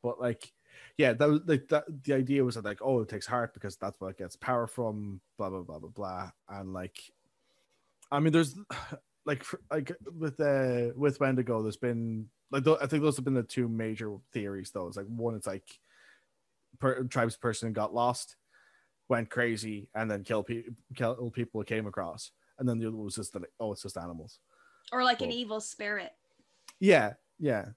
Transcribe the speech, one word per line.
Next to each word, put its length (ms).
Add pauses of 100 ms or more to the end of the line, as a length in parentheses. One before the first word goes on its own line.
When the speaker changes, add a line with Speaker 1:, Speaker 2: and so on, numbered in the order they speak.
Speaker 1:
but, 160
like, 320 (460)
yeah, 160
that 160
was, 160
like, 240
that, 160 (180)
the 100
idea 300
was 120
that, 100
like, 160
oh, 200
it 80
takes 180
heart 260
because 240
that's 240
what 80
it 80
gets 180
power 320
from, 540 (160)
blah, 120
blah, 120
blah, 180
blah, 100
blah. 420 (180)
And, 240
like, 400 (1000)
I 80
mean, 140
there's, 240 (120)
<sighs> 380 (200)
like, 160
for, 160 (100)
like, 220 (260)
with, 220
uh, 560
with 240
Wendigo, 420
there's 160
been, 520 (200)
like, 140
tho-, 180
I 60
think 160
those 140
have 80
been 100
the 80
two 240
major 480 (180)
theories, 380
though. 160
It's 100
like, 80
one, 300
it's 100
like, 340 (1000)
per-, 240
tribes 340
person 360
got 200
lost, 420 (760)
went 200
crazy, 640
and 160
then 140
kill 200
pe-, 200 (320)
kill 340
people 320
it 60
came 200
across. 440 (260)
And 100
then 120
the 80
other 80
one 100
was 100
just 180
that, 100 (160)
oh, 140
it's 100
just 140
animals. 420 (520)
Speaker 2:
Or, 120
like, 180
an 80
Speaker 1:
Well, 80
Speaker 2:
evil 240
spirit. 500 (680)
Speaker 1:
Yeah, 340 (260)
yeah. 260 (120)